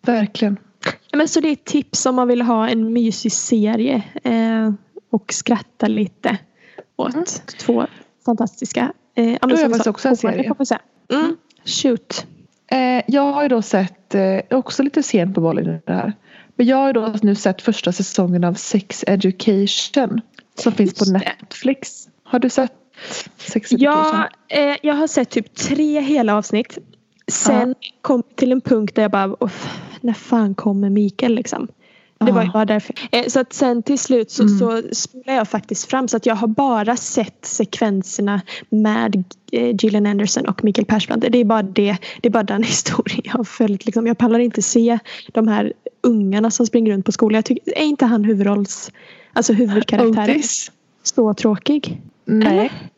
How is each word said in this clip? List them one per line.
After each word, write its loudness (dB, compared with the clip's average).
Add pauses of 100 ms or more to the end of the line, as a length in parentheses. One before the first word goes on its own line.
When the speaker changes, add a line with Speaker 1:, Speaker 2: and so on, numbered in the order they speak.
Speaker 1:
Verkligen. 0 (540)
Speaker 2:
Ja, -2
men 2
så 2
det 0
är 0
ett -6
tips -2
om 2
man 2
vill 2
ha 2
en 0
mysig 0
serie, 0 (220)
eh, 0 (380)
och -2
skratta -2
lite -2 (580)
åt -4
Speaker 1:
Mm. -2 (340)
Speaker 2:
två 0 (400)
fantastiska, -2 (240)
eh, 2
ja, -2
men 2
Speaker 1:
Då 4
har 4
Speaker 2:
som 4
Speaker 1:
jag 2
Speaker 2:
vi 2
Speaker 1:
faktiskt 0
Speaker 2:
sa, 2
Speaker 1:
också -4
en 4
Speaker 2:
två -2
Speaker 1:
serie. -2
Speaker 2:
får -4
säga. -2 (320)
Mm. 0
Speaker 1:
Mm. -2 (280)
Speaker 2:
Shoot. -4 (460)
Speaker 1:
Eh, 0
jag 2
har 0
ju 0
då 2
sett, -2
eh, 2 (120)
också -2
lite 0
sent 0
på 2
bollen 0
i -4
det -4
här. -2 (440)
Men 2
jag 4
har 2
ju 2
då 0
nu 4
sett -2
första 0
säsongen 0
av 0
Sex -4
Education 0 (380)
som 0
finns 2
Speaker 2:
Just -14
Speaker 1:
på 2 (140)
Speaker 2:
det. -2 (160)
Speaker 1:
Netflix. -6 (160)
Har 0
du 2
sett 0 (640)
Sex -4
Education? 2
Speaker 2:
Ja, 2 (200)
eh, 0
jag 2
har 0
sett 0
typ -4
tre 0
hela 2
avsnitt. -2 (540)
Sen 2
Speaker 1:
Ja. -18 (120)
Speaker 2:
kom 2 (120)
till 2
en 2
punkt 0
där 2
jag 0
bara, -2
"Åh, -2 (500)
när -2
fan 0
kommer -2
Mikael?" 2
liksom. -6 (580)
Det 4
var 4
ju 0
Speaker 1:
Ja. -4
Speaker 2:
bara 2
därför. -2 (180)
Eh, 0
så 0
att -4
sen 0
till 0
slut 0
så, 0
Speaker 1:
Mm. 6
Speaker 2:
så 0 (120)
spolar -6
jag 0
faktiskt -6
fram, 0
så -2
att -2
jag 4
har 0
bara 0
sett -6
sekvenserna -2 (300)
med, 2 (280)
eh, 0
Gillian 2
Anderson -2
och -4
Mikael 2
Persbrandt. 0
Det 4
är 4
bara 2
det, 0 (240)
det 2
är 2
bara 2
den -2
<laughs> -
historien -2
jag -10
har -2
följt, -2
liksom. -2
Jag 0
pallar 4
inte 0
se 2 (340)
de 2
här 0 (280)
ungarna 2
som 0
springer 2
runt -2
på 0
skolan. 2
Jag 2
tycker, -2
är 2
inte 2
han 2
huvudrolls-, 0 (420)
alltså 2
huvudkaraktären? 2
Speaker 1:
Otis? -2 (300)
Speaker 2:
Så 2
tråkig. -2 (240)
Speaker 1:
Nej. 2
Speaker 2:
Eller? 2 (280)